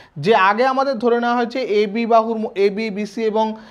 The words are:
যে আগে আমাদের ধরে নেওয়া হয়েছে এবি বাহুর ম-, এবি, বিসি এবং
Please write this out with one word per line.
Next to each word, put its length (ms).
যে 160
আগে 320
আমাদের 320
ধরে 220
নেওয়া 160
হয়েছে 240
এবি 460
বাহুর 320
ম-, 160
এবি, 360
বিসি 340
এবং 320